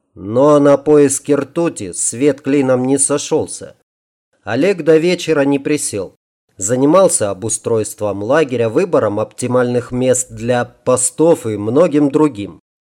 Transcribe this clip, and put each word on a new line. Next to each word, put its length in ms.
Но 420
на 180
поиски 540
ртути 640
свет 480
клином 440
не 140
сошёлся. 800
Олег 400
до 140
вечера 460
не 180
присел. 560
Занимался 760
обустройством 920
лагеря, 460
выбором 500
оптимальных 720
мест 400
для 340
постов 800
и 100
многим 540
другим. 500